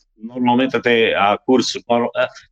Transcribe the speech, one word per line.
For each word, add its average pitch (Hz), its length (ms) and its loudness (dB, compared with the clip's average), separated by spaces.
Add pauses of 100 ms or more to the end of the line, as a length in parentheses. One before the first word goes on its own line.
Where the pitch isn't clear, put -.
(180)
normalmente 123 580 -2
até 113 380 2
há 98 240 2
cursos, 120 500 0
há, 120 400 -2 (240)